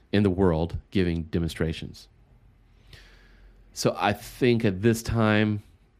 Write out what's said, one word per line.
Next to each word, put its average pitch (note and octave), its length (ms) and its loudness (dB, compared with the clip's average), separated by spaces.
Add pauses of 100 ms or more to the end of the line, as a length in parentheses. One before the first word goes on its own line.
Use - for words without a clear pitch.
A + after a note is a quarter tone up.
(120)
in G2+ 100 4
the G2 80 4
world, E2+ 460 0 (140)
giving E2+ 340 0
demonstrations. - 840 -6 (1600)
So - 260 -2
I F#2+ 140 2
think A#2 520 0
at F#2+ 180 -2
this A2+ 200 2
time, G#2+ 600 0 (380)